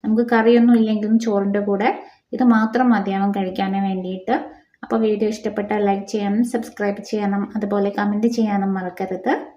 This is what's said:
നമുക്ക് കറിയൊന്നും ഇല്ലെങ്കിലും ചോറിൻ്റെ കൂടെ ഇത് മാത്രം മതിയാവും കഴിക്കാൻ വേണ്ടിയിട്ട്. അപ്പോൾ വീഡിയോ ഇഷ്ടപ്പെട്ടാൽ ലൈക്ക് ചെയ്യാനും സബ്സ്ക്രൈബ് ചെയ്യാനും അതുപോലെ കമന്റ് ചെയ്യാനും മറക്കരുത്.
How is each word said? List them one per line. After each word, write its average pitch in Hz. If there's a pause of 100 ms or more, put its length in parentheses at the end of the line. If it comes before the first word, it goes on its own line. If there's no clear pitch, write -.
നമുക്ക് 220
കറിയൊന്നും 233
ഇല്ലെങ്കിലും 214
ചോറിൻ്റെ 202
കൂടെ 202 (440)
ഇത് 240 (120)
മാത്രം 226
മതിയാവും 196
കഴിക്കാൻ 190 (160)
വേണ്ടിയിട്ട്. 190 (480)
അപ്പോൾ 226
വീഡിയോ 214
ഇഷ്ടപ്പെട്ടാൽ 208
ലൈക്ക് 196
ചെയ്യാനും 208
സബ്സ്ക്രൈബ് 208
ചെയ്യാനും 202 (120)
അതുപോലെ 202
കമന്റ് 208
ചെയ്യാനും 196
മറക്കരുത്. 185 (240)